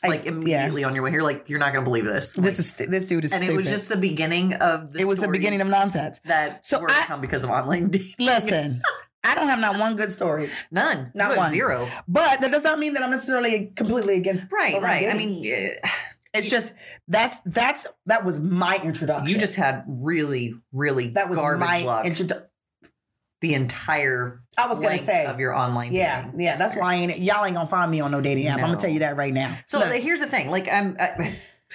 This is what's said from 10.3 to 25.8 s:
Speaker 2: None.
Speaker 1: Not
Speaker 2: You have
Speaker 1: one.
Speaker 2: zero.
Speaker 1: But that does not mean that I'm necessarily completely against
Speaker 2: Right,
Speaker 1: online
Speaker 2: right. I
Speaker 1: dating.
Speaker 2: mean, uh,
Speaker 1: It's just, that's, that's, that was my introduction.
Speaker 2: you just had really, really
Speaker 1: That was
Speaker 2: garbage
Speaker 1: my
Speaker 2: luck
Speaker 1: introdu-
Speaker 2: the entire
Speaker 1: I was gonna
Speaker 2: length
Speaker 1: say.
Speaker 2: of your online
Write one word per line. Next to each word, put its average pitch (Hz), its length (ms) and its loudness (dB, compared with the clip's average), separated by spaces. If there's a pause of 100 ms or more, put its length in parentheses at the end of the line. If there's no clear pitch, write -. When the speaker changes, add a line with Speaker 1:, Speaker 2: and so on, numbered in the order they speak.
Speaker 2:
None. 175 440 0
Speaker 1:
Not 202 100 0
Speaker 2:
You 208 60 2
have 254 80 2
Speaker 1:
one. 170 120 4
Speaker 2:
zero. 143 380 0 (180)
Speaker 1:
But 269 360 4
that 262 100 2
does 294 120 2
not 311 140 2
mean 302 160 -2
that 269 80 -2
I'm 254 80 0
necessarily 240 680 0
completely 214 400 2
against 185 360 0
Speaker 2:
Right, 311 240 2
Speaker 1:
online 180 140 0
Speaker 2:
right. 185 180 2
I - 40 0
Speaker 1:
dating. 202 300 -4
Speaker 2:
mean, 107 280 -4 (140)
uh, - 40 0 (460)
Speaker 1:
It's 214 140 -2
just, 226 240 0 (340)
that's, 226 400 2
that's, 233 400 0 (200)
that 214 180 2
was 170 140 -2
my 180 440 2
introduction. 147 460 -2
Speaker 2:
you 208 100 2
just 202 180 2
had 135 300 0
really, 139 680 -2 (180)
really 131 360 0
Speaker 1:
That 196 220 0
was 170 80 -2
Speaker 2:
garbage 147 300 0
Speaker 1:
my 175 140 2
Speaker 2:
luck 117 240 0
Speaker 1:
introdu- 170 380 -2 (960)
Speaker 2:
the 160 140 2
entire 131 840 -2 (160)
Speaker 1:
I 240 100 2
was 240 120 -2
gonna 151 100 2
Speaker 2:
length 170 160 0
Speaker 1:
say. 175 220 2
Speaker 2:
of 127 120 -6
your 131 160 0
online 123 380 0